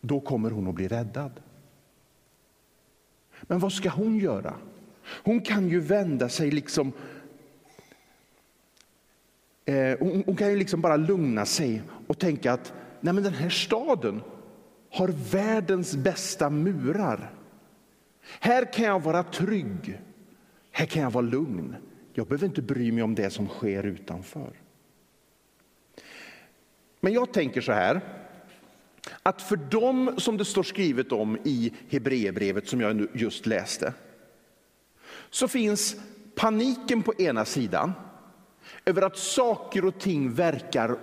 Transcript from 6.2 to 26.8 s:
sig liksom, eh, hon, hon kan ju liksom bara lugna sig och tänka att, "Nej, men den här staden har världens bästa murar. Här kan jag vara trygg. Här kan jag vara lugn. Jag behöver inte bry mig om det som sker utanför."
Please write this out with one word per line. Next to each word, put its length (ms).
sig 220
liksom, 420
eh, 340
hon, 280
hon 100
kan 140
ju 60
liksom 240
bara 160
lugna 500
sig 360
och 120
tänka 340
att, 200
"Nej, 140
men 80
den 100
här 180
staden 720
har 180
världens 880
bästa 540
murar. 840
Här 320
kan 120
jag 180
vara 200
trygg. 800
Här 160
kan 160
jag 80
vara 160
lugn. 500
Jag 140
behöver 200
inte 160
bry 300
mig 100
om 120
det 160
som 180
sker 340
utanför." 720